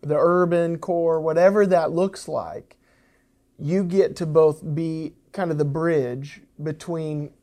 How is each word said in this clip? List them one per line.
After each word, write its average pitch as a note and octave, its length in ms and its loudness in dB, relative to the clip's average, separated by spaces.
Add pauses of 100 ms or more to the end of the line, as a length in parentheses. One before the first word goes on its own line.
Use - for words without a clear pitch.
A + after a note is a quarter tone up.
the D3 160 -2
urban E3+ 600 2
core, E3 420 0
whatever F3+ 460 4
that E3+ 260 2
looks F#3 360 -2
like, G#2+ 480 -8 (840)
you F3 260 -2
get F3+ 340 0
to F3 100 -4
both D#3 340 4 (140)
be D#3+ 380 -6 (180)
kind F3+ 180 -4
of D#3 80 -2
the D3 80 0
bridge C#3+ 760 -2 (200)
between D#3 720 -8 (120)